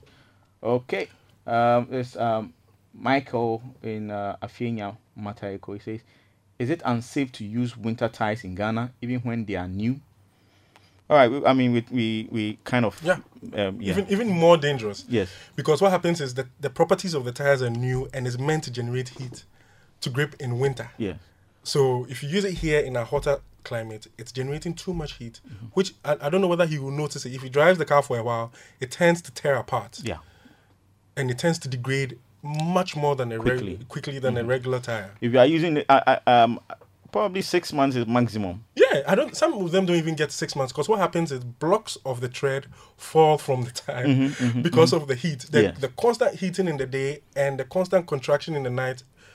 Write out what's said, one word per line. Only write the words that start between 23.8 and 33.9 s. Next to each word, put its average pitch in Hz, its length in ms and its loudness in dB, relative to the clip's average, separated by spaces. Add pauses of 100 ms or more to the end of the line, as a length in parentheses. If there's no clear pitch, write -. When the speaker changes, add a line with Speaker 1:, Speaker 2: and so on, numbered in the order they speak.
Speaker 2:
it's 113 140 -16
generating 143 420 -6
too 175 200 -8
much 156 200 -6
heat, 117 340 -14
Speaker 1:
Mm-hmm. 113 260 -16
Speaker 2:
which 190 200 0 (100)
I, 147 180 0
I 147 80 -2
don't 190 120 2
know 185 60 4
whether 175 180 4
he 156 140 -2
will 135 120 -6
notice 143 340 -4
it. 123 80 -10
If 131 80 -12
he 131 80 -12
drives 156 280 8
the 151 80 0
car 143 160 6
for 123 160 0
a 113 60 -4
while, 117 280 -2 (280)
it 123 120 -8
tends 170 320 4
to - 80 -18
tear 143 240 0
apart. 113 480 -4
Speaker 1:
Yeah. 95 140 -4 (960)
Speaker 2:
And 131 160 -2
it 123 80 -4
tends 165 200 2
to - 80 -12
degrade 131 520 -4 (240)
much 165 520 -2
more 147 200 0
than 120 160 -4
a 113 80 -6
reg-, 127 200 0
Speaker 1:
Quickly. 98 200 -8 (100)
Speaker 2:
quickly 139 300 -10